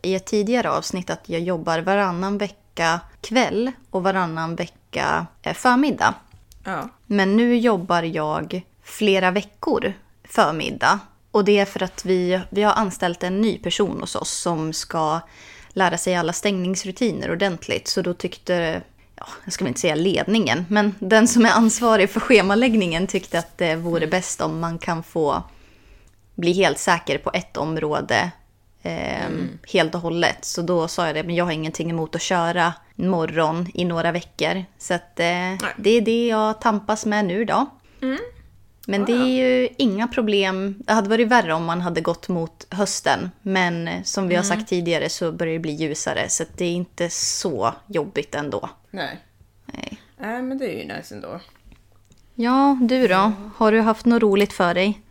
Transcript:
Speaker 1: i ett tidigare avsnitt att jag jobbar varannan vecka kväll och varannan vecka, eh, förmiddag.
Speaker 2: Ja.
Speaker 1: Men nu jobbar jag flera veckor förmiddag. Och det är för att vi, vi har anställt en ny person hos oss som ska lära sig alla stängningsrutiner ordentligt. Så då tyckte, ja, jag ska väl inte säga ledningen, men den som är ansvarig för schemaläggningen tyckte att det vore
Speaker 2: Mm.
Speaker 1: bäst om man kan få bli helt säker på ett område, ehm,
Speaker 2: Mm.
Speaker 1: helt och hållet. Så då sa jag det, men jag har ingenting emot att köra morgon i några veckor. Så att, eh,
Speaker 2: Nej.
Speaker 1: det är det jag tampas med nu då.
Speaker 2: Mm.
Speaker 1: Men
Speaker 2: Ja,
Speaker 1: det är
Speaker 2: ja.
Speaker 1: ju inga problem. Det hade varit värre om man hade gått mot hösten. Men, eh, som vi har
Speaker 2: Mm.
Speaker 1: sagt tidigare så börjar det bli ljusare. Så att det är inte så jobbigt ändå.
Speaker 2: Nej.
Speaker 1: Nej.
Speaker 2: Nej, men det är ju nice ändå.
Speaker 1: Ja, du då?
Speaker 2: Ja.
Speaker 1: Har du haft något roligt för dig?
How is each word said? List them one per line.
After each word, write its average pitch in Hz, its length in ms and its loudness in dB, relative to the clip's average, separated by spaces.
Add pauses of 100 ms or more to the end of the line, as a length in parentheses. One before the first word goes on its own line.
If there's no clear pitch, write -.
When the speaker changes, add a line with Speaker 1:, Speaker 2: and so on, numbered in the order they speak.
Speaker 1:
i - 120 -2
ett 139 120 -4
tidigare 214 440 0
avsnitt 170 400 -4
att - 180 -8
jag 165 120 -4
jobbar 170 400 -2
varannan 190 580 0
vecka 175 640 -4 (200)
kväll 233 520 0 (180)
och 190 120 -2
varannan 165 540 -2
vecka, 165 720 -4 (160)
eh, 156 120 -4
förmiddag. 247 600 2 (500)
Speaker 2:
Ja. 180 240 -6 (180)
Speaker 1:
Men 202 300 2
nu 240 200 4
jobbar 190 460 2
jag 160 600 -4 (260)
flera 190 420 2
veckor 202 600 -2 (320)
förmiddag. 160 760 2 (320)
Och 208 140 4
det 208 140 6
är 196 60 4
för 202 180 -6
att - 220 -8
vi, 180 360 2 (100)
vi 196 120 0
har 208 100 4
anställt 180 500 -2
en 185 180 -2
ny 220 180 2
person - 420 -2
hos - 160 -8
oss - 140 -4
som 160 420 -4
ska 156 480 -2 (480)
lära 175 300 0
sig 185 180 0
alla 170 160 0
stängningsrutiner 185 1000 -2
ordentligt. 175 560 -4
Så - 140 -2
då 175 120 -2
tyckte, 175 680 -4 (340)
ja, - 100 -14 (180)
jag 190 80 -10
ska - 120 -4
väl - 40 -2
inte 123 120 -4
säga 160 140 2
ledningen, 170 720 0
men 208 300 2
den 220 300 6
som 233 180 6
är 226 40 6
ansvarig 220 600 4
för 226 100 -2
schemaläggningen 202 840 4
tyckte 185 320 -4
att - 200 -8
det 165 180 0
vore 170 280 -2
Speaker 2:
Mm. 156 60 -4
Speaker 1:
bäst 180 300 -2
om 160 200 -2
man 165 180 -6
kan 165 240 -4
få 151 400 -2 (920)
bli 175 180 0
helt 175 260 2
säker 170 400 0
på - 160 -6
ett 180 220 -6
område, 151 760 -2 (520)
ehm, - 500 -6
Speaker 2:
Mm. 165 260 -8 (140)
Speaker 1:
helt 165 220 2
och 175 60 -4
hållet. 170 440 -2
Så - 180 -6
då 170 260 0
sa 170 180 -2
jag 151 80 -4
det, 156 80 -2
men 165 120 -4
jag 175 100 2
har 175 80 -2
ingenting 156 380 -4
emot 165 240 -4
att 165 80 -4
köra 175 500 0 (220)
morgon 165 800 0
i 175 100 -2
några 170 280 0
veckor. 175 520 -4 (140)
Så - 160 -4
att, - 260 -8
eh, 170 60 2
Speaker 2:
Nej. 180 320 -2 (180)
Speaker 1:
det - 140 2
är 233 100 6
det 226 260 0
jag 220 340 0
tampas 214 460 0
med 208 180 2
nu 190 200 0
då. 220 220 0 (360)
Speaker 2:
Mm. 262 160 -4 (720)
Speaker 1:
Men 196 120 0
Speaker 2:
Ja, 196 60 0
Speaker 1:
det 233 60 2
är 247 60 2
Speaker 2:
ja. 254 80 2
Speaker 1:
ju 254 420 2 (100)
inga 226 300 2
problem. 196 680 0 (120)
Det - 60 2
hade 214 160 2
varit 226 200 4
värre 214 260 4
om 165 100 0
man 170 160 -2
hade 170 200 -2
gått 170 280 -2
mot 165 420 -6
hösten. 180 600 0 (120)
Men, 175 460 -2
eh, 175 140 -6
som 190 260 -2
vi 175 60 2
har 190 100 2
Speaker 2:
Mm. 202 140 0
Speaker 1:
sagt 220 120 -8
tidigare 170 380 0
så 165 240 -4
börjar 165 200 -4
det 160 60 -2
bli 160 140 -4
ljusare. 151 560 -4
Så - 140 -4
att 160 60 -6 (100)
det 185 60 -2
är 175 80 -2
inte 175 380 -4
så 113 640 -2 (120)
jobbigt 147 480 -4
ändå. 147 340 -6 (220)
Speaker 2:
Nej. 165 280 -10 (460)
Speaker 1:
Nej. - 360 -14 (180)
Speaker 2:
Nej, 240 240 -6
men 262 160 -6
det 269 80 -4
är 175 200 -6
ju - 100 -10
nice - 180 -14
ändå. 104 260 -12 (960)
Speaker 1:
Ja, 262 460 4
du 254 280 4
då? 185 60 6
Speaker 2:
Ja. 202 180 4 (240)
Speaker 1:
Har 220 160 4
du 220 80 6
haft 220 260 2
något 233 160 6
roligt 202 300 4
för 175 220 2
dig? 202 260 2 (100)